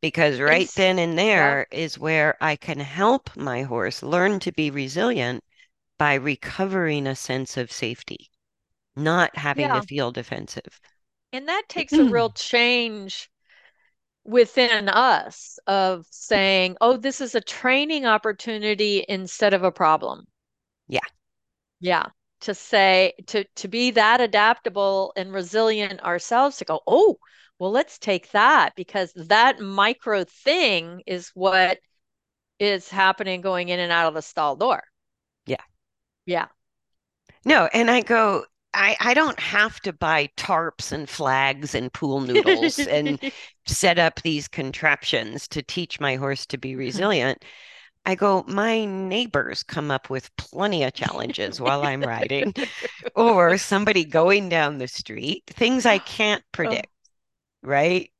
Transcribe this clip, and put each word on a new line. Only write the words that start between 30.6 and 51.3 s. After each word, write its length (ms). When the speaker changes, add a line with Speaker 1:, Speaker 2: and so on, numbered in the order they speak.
Speaker 2:
is 260
what 460
is 300
happening 520
going 280
in 120
and 100
out 180
of 60
the 80
stall 340
door. 260
Speaker 1:
Yeah. 160
Speaker 2:
Yeah. 220
Speaker 1:
No, 280
and 160
I 120
go, 440
I, 260
I 140
don't 260
have 420
to 120
buy 440
tarps 540
and 180
flags 680
and 180
pool 280
noodles 640
and 340
Speaker 2:
<laughs> 440
Speaker 1:
set 340
up 220
these 260
contraptions 1040
to 140
teach 360
my 160
horse 320
to 100
be 180
Speaker 2:
<laughs> 0
Speaker 1:
resilient. 680
I 100
go, 320
"My 380
neighbors 800
come 280
up 180
with 280
plenty 460
of 100
challenges 680